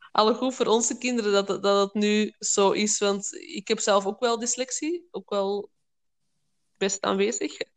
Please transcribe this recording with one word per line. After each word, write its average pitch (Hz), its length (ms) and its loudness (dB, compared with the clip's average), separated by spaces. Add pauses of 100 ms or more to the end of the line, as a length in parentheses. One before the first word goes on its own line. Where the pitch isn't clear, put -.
(120)
Alle 220 220 4
goed 254 220 -2
voor 233 100 0
onze 233 320 2
kinderen 233 340 0
dat, 196 160 2
dat, 190 160 -4
dat 202 220 4
het 196 80 -12
nu 208 460 2
zo 196 320 2
is, 208 280 0
want 202 340 -2
ik 190 340 -12
heb 214 120 0
zelf 202 260 2
ook 214 140 -4
wel 233 200 0
dyslexie, 302 720 -6
ook - 180 -12
wel 202 400 -2 (1080)
best 196 240 -2
aanwezig. 202 560 -2 (200)